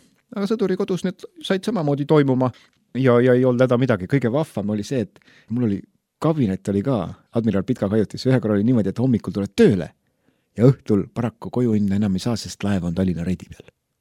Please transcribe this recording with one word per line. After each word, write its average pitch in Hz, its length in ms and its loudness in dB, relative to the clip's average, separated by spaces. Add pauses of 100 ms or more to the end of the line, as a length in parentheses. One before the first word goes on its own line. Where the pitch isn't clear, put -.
(340)
Aga 202 160 -6
sõduri 190 260 -2
kodus 190 300 -6
need - 160 -8 (200)
said 190 220 -4
samamoodi 143 420 -2
toimuma 131 440 2 (440)
ja, 120 260 4
ja 127 140 6
ei 127 100 4
olnud 123 180 2
häda 120 160 2
midagi. 110 320 0
Kõige 123 220 0
vahvam 107 420 -4
oli 104 120 -4
see, 120 200 -4
et - 140 -20 (300)
mul 120 180 -2
oli, 98 120 -2 (420)
kabinet 135 500 0
oli 98 100 0
ka 131 160 -2 (400)
Admiral 104 240 0
Pitka 107 260 -2
kajutis. 107 380 -2
Ühe 127 140 4
korra 107 160 0
oli 104 100 2
niimoodi, 107 260 0
et - 60 -8
hommikul 117 360 -2
tuled 98 220 -6
tööle 107 360 2 (640)
ja 110 100 4
õhtul 110 480 2
paraku 117 380 -6
koju 120 240 0
minna 101 240 0
enam 104 160 0
ei 90 60 -4
saa, 120 140 -2
sest - 280 -10
laev 98 240 -2
on 82 60 -4
Tallinna 87 320 -2
reidi 90 240 -6
peal. - 160 -20 (340)